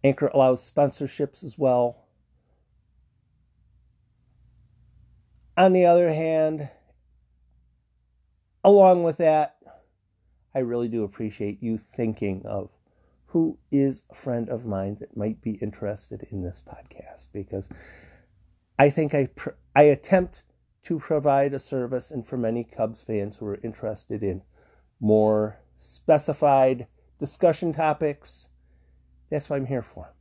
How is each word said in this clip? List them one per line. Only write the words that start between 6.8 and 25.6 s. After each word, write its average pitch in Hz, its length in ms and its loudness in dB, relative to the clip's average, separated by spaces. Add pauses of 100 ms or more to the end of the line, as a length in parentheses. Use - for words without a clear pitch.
along 185 400 8
with 165 140 -2
that, 156 360 2 (1000)
I 139 60 -2
really 120 280 -4
do 110 160 -4
appreciate 101 580 -8
you 113 140 -4
thinking 107 720 -6
of 101 240 -10 (560)
who 165 320 -2 (120)
is 139 400 -2
a - 40 -20
friend 117 340 -6
of 123 160 -8
mine 101 340 -6
that - 180 -18
might 107 260 -6
be 110 100 -6
interested 104 800 -10
in 98 100 -8
this 87 240 -12
podcast, - 680 -20
because 98 360 -12 (1120)
I 143 120 6
think 151 240 -4
I 139 120 0
pr-, - 240 -14 (260)
I 143 60 10
attempt 151 600 2 (420)
to 165 140 -4
provide 139 540 0
a 135 80 -8
service, 127 500 -6
and 123 160 -10
for 131 120 -8
many 117 260 -4
Cubs 113 380 -8
fans 104 340 -6
who 110 100 -12
are 101 160 -8
interested 110 600 -10
in 95 200 -4 (560)
more 107 640 2 (160)